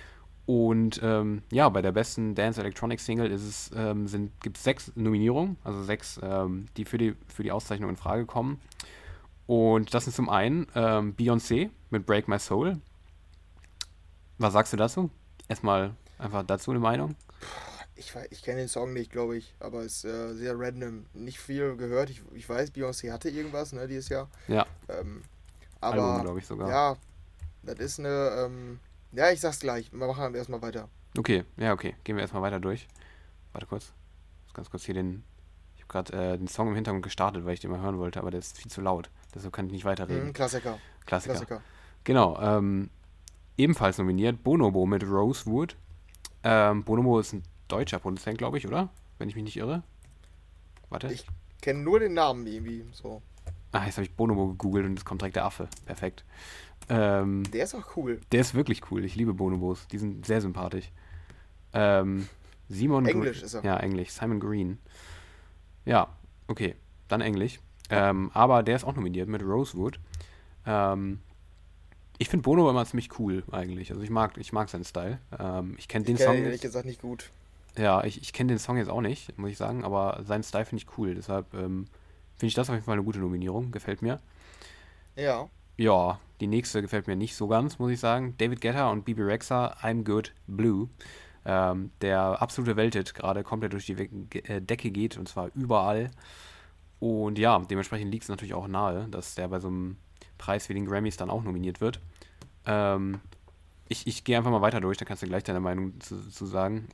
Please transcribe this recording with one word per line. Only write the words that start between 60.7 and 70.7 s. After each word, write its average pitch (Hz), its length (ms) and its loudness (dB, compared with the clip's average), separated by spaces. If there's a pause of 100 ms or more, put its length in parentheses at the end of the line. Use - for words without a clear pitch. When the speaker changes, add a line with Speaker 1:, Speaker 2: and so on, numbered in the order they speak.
Speaker 1:
Ähm, 98 560 4 (400)
Simon 131 360 4
Gre- 151 60 6
Speaker 2:
Englisch 135 320 2
ist 104 120 -10
er. 104 100 -4
Speaker 1:
Ja, 95 140 4
Englisch. 95 320 -2
Simon 113 280 -2
Green. 104 400 -2 (1080)
Ja, 117 280 4 (320)
okay. 104 300 -2 (320)
Dann 110 120 2
Englisch. 107 380 0 (320)
Ähm, 98 420 4
aber 120 300 8
der 113 140 2
ist - 80 -4
auch 139 100 -4
nominiert 92 340 -2
mit 107 140 -2
Rosewood. 98 560 -2 (680)
Ähm, 98 520 0 (1000)